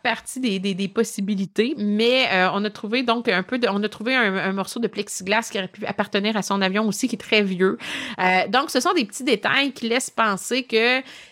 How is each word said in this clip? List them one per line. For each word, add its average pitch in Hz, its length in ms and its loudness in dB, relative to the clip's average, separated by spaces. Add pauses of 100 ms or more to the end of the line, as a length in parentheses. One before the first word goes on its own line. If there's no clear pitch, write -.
partie 240 380 -4
des, 196 180 0
des, 196 140 -2
des 190 160 -2
possibilités, 208 880 -2
mais, 226 560 2
euh, 185 200 4
on 202 120 -2
a 208 40 -2
trouvé 220 320 -2
donc 240 280 0
un 185 140 2
peu 254 160 -2
de... 233 100 2
On 202 120 0
a 214 60 -2
trouvé 220 260 -4
un, 214 220 2
un 185 160 0
morceau 196 300 -4
de 220 60 0
plexiglas 208 600 -2
qui - 80 -6
aurait 185 120 -6
pu 202 160 -10
appartenir 208 500 0
à 202 60 0
son 196 200 -2
avion 196 240 2
aussi, 214 220 0
qui 233 80 -2
est - 20 -12
très 214 260 2
vieux. 190 340 2 (420)
Euh, 185 300 4
donc, 269 200 2
ce 254 120 2
sont 359 100 2
des 311 140 2
petits - 180 -12
détails 262 480 2
qui - 160 -8
laissent 233 220 0
penser 226 540 0
que 247 380 2 (300)